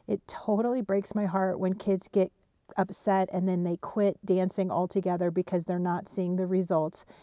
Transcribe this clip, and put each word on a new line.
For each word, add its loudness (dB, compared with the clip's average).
It -4
totally 0
breaks -2
my 0
heart 0
when 0
kids -2
get 2
upset 0
and 0
then 2
they 0
quit 0
dancing 2
altogether 0
because 0
they're -2
not -2
seeing -2
the 0
results, 0